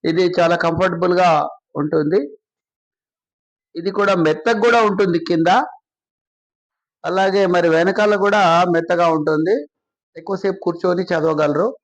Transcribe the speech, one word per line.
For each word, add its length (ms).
ఇది 340
చాలా 160
కంఫర్టబుల్ 580
గా 360
ఉంటుంది. 600
ఇది 160
కూడా 240
మెత్తగా 440
కూడా 240
ఉంటుంది 360
కింద. 280
అలాగే 400
మరి 240
వెనకాల 460
కూడా 580
మెత్తగా 340
ఉంటుంది. 580
ఎక్కువసేపు 440
కూర్చొని 420
చదవగలరు. 800